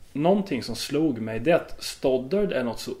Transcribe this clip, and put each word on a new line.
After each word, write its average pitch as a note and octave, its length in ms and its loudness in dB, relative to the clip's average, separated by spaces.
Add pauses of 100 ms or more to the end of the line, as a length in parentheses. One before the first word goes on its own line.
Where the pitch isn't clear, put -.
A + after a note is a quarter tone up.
(120)
någonting C#3+ 500 2
som A2+ 140 -8
slog C#3+ 440 0
mig, A2 200 -4
det C3 100 2
är F3 60 8
att - 260 -4
Stoddard C#3+ 720 0
är B2+ 120 0
något A2+ 160 -4
så A#2 200 -8